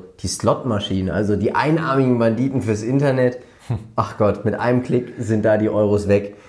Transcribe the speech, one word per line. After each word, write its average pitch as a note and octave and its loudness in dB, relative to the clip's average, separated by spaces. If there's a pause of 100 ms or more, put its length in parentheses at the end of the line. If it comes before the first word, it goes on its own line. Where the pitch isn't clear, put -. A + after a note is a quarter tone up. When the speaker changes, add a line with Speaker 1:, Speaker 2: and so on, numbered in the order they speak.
(200)
Speaker 1:
die F#2+ -6
Slot-Maschinen, G2+ -2
also G2+ 0
die G2+ 0
einarmigen C3+ 2
Banditen A#2 0
fürs G#2 -2
Internet. B2+ 0 (300)
Speaker 2:
Hm. A#2 -4 (180)
Speaker 1:
Ach - -4
Gott, G2+ 0
mit G#2+ 0
einem B2 2
Klick B2 -4
sind G#2+ 0
da G#2+ 4
die G#2+ 0
Euros G#2 2
weg. G2+ 0 (120)